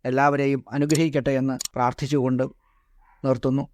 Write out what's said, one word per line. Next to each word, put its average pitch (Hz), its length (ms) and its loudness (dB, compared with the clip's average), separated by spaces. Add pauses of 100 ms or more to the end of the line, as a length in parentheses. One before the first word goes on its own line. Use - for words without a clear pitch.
എല്ലാവരെയും 139 680 0
അനുഗ്രഹിക്കട്ടെ 147 580 0
എന്ന് 131 280 -2 (140)
പ്രാർത്ഥിച്ചുകൊണ്ട് 127 720 0 (760)
നിർത്തുന്നു. 135 520 0